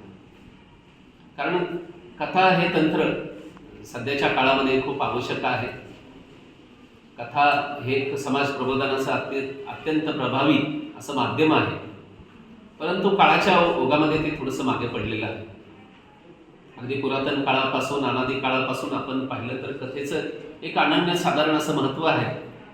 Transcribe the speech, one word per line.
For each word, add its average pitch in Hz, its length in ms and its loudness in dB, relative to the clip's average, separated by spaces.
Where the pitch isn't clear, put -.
कारण 175 260 0
कथा 185 300 4
हे 170 260 4
तंत्र - 520 2
सध्याच्या 139 420 -2
काळामध्ये 135 540 2
खूप 135 220 -4
आवश्यक 135 420 -4
आहे. 123 220 -2
कथा 143 680 2
हे 127 100 0
एक 135 240 0
समाज 139 320 0
प्रबोधनाचं 135 600 0
अत्य-, 135 560 -4
अत्यंत 156 340 -2
प्रभावी 139 960 2
असं - 180 -8
माध्यम 127 380 2
आहे, - 240 2
परंतु 190 360 2
काळाच्या 170 640 6
ओघामध्ये 151 380 4
ते 151 120 -2
थोडंसं 131 240 -4
मागे 117 240 -2
पडलेलं 107 380 -4
आहे. - 100 -6
अगदी 123 120 -6
पुरातन 139 500 0
काळापासून, 131 640 0
अनादी 127 340 -2
काळापासून 131 540 -2
आपण 127 320 -2
पाहिलं 123 360 -6
तर 135 100 -8
कथेचं 143 500 -6
एक 170 140 -4
अनन्यसाधारण 156 800 2
असं 151 200 0
महत्त्व 135 280 0
आहे. 123 500 0